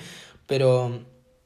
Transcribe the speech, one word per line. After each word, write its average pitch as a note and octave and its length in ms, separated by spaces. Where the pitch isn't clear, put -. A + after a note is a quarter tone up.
pero B2+ 540